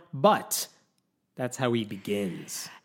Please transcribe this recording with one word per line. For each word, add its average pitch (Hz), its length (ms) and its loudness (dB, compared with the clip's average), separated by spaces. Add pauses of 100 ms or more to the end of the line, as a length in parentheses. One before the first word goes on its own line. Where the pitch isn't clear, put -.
(140)
but," 143 540 4 (680)
that's 123 220 -6
how 123 160 2
he 117 120 2
begins. 101 840 -4 (160)